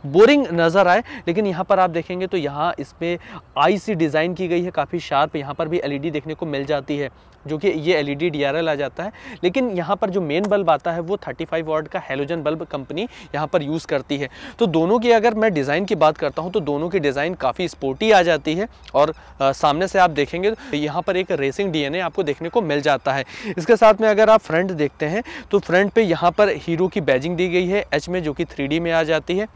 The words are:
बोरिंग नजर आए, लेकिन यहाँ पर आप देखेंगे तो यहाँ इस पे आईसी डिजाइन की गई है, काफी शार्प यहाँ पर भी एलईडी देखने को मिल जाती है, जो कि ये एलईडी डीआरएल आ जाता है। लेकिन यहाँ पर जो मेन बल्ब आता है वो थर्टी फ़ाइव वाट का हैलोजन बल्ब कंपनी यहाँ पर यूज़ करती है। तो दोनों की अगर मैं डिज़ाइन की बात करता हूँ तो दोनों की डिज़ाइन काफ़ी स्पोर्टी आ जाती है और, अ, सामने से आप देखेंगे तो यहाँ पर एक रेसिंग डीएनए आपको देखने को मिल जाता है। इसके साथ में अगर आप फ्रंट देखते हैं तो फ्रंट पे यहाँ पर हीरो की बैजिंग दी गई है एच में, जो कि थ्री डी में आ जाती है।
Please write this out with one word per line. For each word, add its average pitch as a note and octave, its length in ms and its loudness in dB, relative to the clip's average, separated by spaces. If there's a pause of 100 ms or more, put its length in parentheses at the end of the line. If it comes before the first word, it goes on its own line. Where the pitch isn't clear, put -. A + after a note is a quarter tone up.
बोरिंग A#3 460 6
नजर E3+ 340 4
आए, G3 160 4 (240)
लेकिन G3 200 0
यहाँ F3+ 160 -4
पर F#3+ 160 4
आप F#3 100 4
देखेंगे F3+ 380 -4
तो F#3 100 -4
यहाँ D3 420 -2
इस - 200 -12
पे E3+ 180 -4 (420)
आईसी F#3 360 2
डिजाइन D#3+ 380 0
की F3+ 140 -6
गई E3+ 140 0
है, F3 100 -6
काफी D#3+ 300 -4
शार्प D3+ 340 -2
यहाँ C#3+ 180 -6
पर D#3+ 140 -4
भी E3+ 120 -2
एलईडी C#3+ 320 -4
देखने D3+ 220 -8
को E3+ 120 -8
मिल C#3 200 -6
जाती C#3+ 320 -4
है, C#3+ 120 -6 (360)
जो D3+ 120 -6
कि G3 120 -2
ये D#3+ 260 0
एलईडी D3 340 -2
डीआरएल D3+ 400 -2
आ D3+ 60 0
जाता C#3 280 -6
है। G#3 80 -8 (320)
लेकिन C4 260 0
यहाँ F3+ 260 -2
पर G3 140 -2
जो F#3 120 -2
मेन E3+ 260 -2
बल्ब F#3+ 220 2
आता D#3+ 220 0
है E3 100 -4
वो F#3 160 -4
थर्टी D#3 280 -10
फ़ाइव D#3+ 240 -4
वाट D#3 180 -2
का F#3 140 -8
हैलोजन C#3+ 420 -6
बल्ब D#3 220 -4
कंपनी D3+ 420 -8 (280)
यहाँ D3 120 -2
पर D#3 160 0
यूज़ D#3 240 -4
करती C#3 300 -4
है। C#3 120 -6 (300)
तो A#3 80 4
दोनों E3+ 320 2
की A#3 120 2
अगर A3+ 240 4
मैं G#3+ 180 2
डिज़ाइन D3 320 0
की G3+ 100 0
बात D#3 220 4
करता D3+ 240 -4
हूँ F3 100 -8
तो G#3 100 -2
दोनों D3 280 -4
की F#3 100 0
डिज़ाइन C#3+ 360 0
काफ़ी E3 320 -2
स्पोर्टी C#3+ 440 -2
आ F#3+ 100 8
जाती D#3 340 0
है G3+ 120 -4 (280)
और, D3+ 180 4 (280)
अ, C3+ 120 4
सामने D#3+ 340 0
से F#3+ 120 0
आप F3+ 120 6
देखेंगे E3 400 0
तो A3 260 -8
यहाँ D3+ 240 -4
पर F#3 160 -2
एक F#3 160 -4
रेसिंग D#3 380 -2
डीएनए D#3 300 -2
आपको F3 220 -4
देखने D#3 260 -4
को A#3 140 0
मिल D3 180 -2
जाता C3+ 320 0
है। C3+ 120 -4 (240)
इसके F#3 260 2
साथ G#3+ 260 6
में A3 80 4
अगर G#3+ 200 6
आप A3 120 6
फ्रंट F3+ 320 -2
देखते D3+ 320 -2
हैं F#3+ 180 -4 (280)
तो G3+ 80 4
फ्रंट F#3 320 2
पे A3+ 120 4
यहाँ F3 280 2
पर G3+ 260 4
हीरो E3+ 300 -2
की F#3 160 -4
बैजिंग C#3 340 0
दी F#3 120 0
गई F3+ 160 0
है G3 280 -2
एच D#3 160 -4
में, F3+ 140 -4
जो D3+ 100 -4
कि E3+ 120 -4
थ्री C#3 220 -6
डी D#3 120 0
में E3+ 120 -2
आ E3 120 2
जाती D#3+ 340 -2
है। G#3+ 180 -4